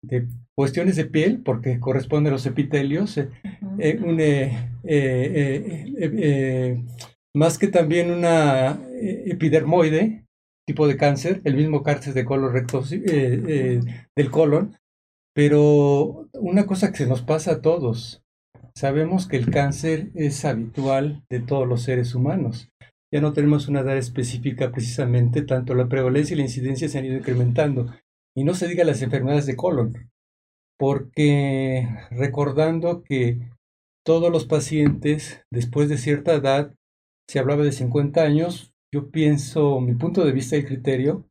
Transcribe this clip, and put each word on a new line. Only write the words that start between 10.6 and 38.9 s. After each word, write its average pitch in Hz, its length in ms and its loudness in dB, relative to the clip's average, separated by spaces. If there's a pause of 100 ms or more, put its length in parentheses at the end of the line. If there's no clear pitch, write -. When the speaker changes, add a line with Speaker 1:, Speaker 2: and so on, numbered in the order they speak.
Speaker 1:
tipo 147 200 2
de 139 100 2
cáncer, 147 480 0
el 143 100 2
mismo 151 280 2
cáncer 143 300 -2
de 127 120 0
colon 135 280 0
recto, 123 300 -2
sí, 156 120 -6 (100)
eh, 139 420 2
eh, 127 340 0
Speaker 2:
Ujú. 120 60 -2 (300)
Speaker 1:
del 131 140 2
colon, 156 440 2 (600)
pero 147 1000 4
una 196 320 0
cosa 196 260 0
que - 60 -12
se 139 100 0
nos 127 140 0
pasa 160 320 -2
a - 80 -4
todos, 151 600 -2 (540)
sabemos 156 520 0
que 139 100 -2
el 120 120 0
cáncer 143 680 -2
es 151 300 -2
habitual 135 840 -2
de 123 80 -2
todos 131 280 -2
los 120 160 0
seres 123 320 -2
humanos. 131 540 -2 (440)
Ya 147 80 2
no 147 120 2
tenemos 147 340 2
una 143 140 0
edad 135 160 0
específica 127 720 -4
precisamente, 123 720 0
tanto 127 320 -2
la 127 140 2
prevalencia 135 460 0
y 156 40 -2
la 143 60 0
incidencia 131 460 -4
se - 80 -6
han 131 80 -4
ido 131 120 -4
incrementando. 123 760 0 (420)
Y 131 80 -2
no 160 100 2
se 180 140 -2
diga 175 160 0
las 135 180 2
enfermedades 135 440 0
de 131 100 -4
colon, 127 380 -2 (840)
porque 139 1080 0 (240)
recordando 151 920 -2
que 120 360 0 (680)
todos 165 260 4
los 165 140 0
pacientes, 147 960 0 (100)
después 135 380 0
de 147 80 -2
cierta 147 380 0
edad, 139 380 0 (560)
se 143 100 -2
hablaba 143 240 2
de 143 80 2
cincuenta 143 520 0
años, 160 500 0 (200)